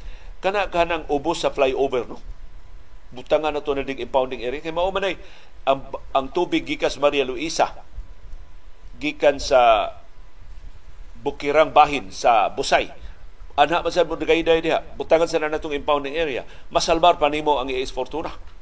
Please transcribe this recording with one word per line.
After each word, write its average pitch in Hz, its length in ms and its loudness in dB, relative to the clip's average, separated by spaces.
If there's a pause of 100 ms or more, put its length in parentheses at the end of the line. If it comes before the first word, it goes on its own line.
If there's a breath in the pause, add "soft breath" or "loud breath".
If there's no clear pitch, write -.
(380 soft breath)
Kana, 190 300 0
kanang 170 420 0
ubos 151 320 0
sa 143 80 2
flyover, 131 560 2
no? - 140 -12 (920)
Butangan 151 400 0
na 147 140 -4
to 143 100 -2
na 139 80 -2
dig 131 160 -6
impounding 127 480 -2
area. 143 160 -6
Kaya 160 80 -8
mao 175 240 -2
man 196 140 -2
ay, 170 100 -4 (480 loud breath)
ang, 135 160 2 (320)
ang 131 160 0
tubig 160 320 0
gikas 147 400 -2
Maria 143 240 4
Luisa, 135 480 -2 (1300)
gikan 147 400 2
sa 117 500 6 (1300)
Bukirang 143 540 2
Bahin 143 400 6
sa 113 340 4
Busay. 135 400 2 (720 soft breath)
Anha 151 240 4
man 160 100 -2
sa 170 140 4
Budagayday 160 580 2
diha, 151 160 2 (160)
butangan 165 320 4
sa 165 80 0
na 151 160 -2
natong 151 240 -4
impounding 143 400 0
area. 143 320 -2 (240 loud breath)
Masalbar 165 480 6
pa 147 80 6
nimo 151 300 2
ang 131 100 -2
A 131 80 -2
S 131 140 -2
Fortuna. 147 400 -6 (320)